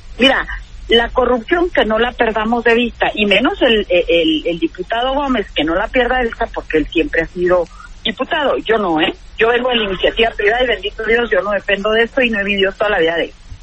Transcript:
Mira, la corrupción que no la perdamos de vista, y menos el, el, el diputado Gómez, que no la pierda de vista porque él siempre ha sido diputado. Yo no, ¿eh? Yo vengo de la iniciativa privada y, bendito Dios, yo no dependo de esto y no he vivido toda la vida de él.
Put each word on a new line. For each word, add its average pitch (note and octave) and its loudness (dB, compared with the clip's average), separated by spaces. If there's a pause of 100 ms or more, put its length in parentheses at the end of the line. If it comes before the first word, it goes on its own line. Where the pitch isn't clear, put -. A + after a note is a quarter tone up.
(180)
Mira, A#3 2 (420)
la A#3 4
corrupción B3+ 0
que B3 2
no A3 0
la B3 0
perdamos A3+ 0
de A#3 4
vista, A3+ 0
y G#3 -2
menos A#3 2
el, A3+ 4
el, D#3+ 2
el E3+ -2
diputado A3+ -4
Gómez, C4 -2
que D3+ 0
no E3 -2
la G#3 0
pierda B3+ 0
de A#3+ 0
vista A3+ -4
porque - -6
él D3+ 2
siempre D#3 0
ha D#3+ -4
sido F3 0 (380)
diputado. C4 -2
Yo A3+ 0
no, F3 0
¿eh? E3 0 (220)
Yo A3 2
vengo A#3+ 0
de B3 0
la A3 -2
iniciativa G#3 0
privada A3+ 2
y, - 2
bendito G#3+ -4
Dios, A#3 2
yo F#3 2
no G3+ -4
dependo G3 -2
de A3+ 2
esto B3 0
y A#3+ 2
no G#3+ -2
he G3+ -4
vivido G3 0
toda G#3+ -2
la G3+ 0
vida E3 0
de D#3+ -2
él. - -8 (300)